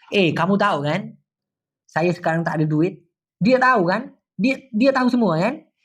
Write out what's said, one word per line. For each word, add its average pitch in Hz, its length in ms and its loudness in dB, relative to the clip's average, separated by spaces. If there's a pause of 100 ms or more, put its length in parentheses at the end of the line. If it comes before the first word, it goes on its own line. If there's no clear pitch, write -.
(120)
"এ, 180 240 2
কামু 170 200 0
দাও 202 240 0
গান? 147 360 -6 (720)
সাইয়েস 165 320 -2
কারেন্ট 165 280 -2
আরে 156 160 -2
ডুয়েট? 156 340 -2 (440)
দিয়ে 254 160 4
দাও 254 260 2
গান? 214 240 -2 (320)
দিয়ে, 262 280 -2 (100)
দিয়ে 262 140 4
দাও 254 140 0
semua 214 340 2
গান?" 247 200 -2 (240)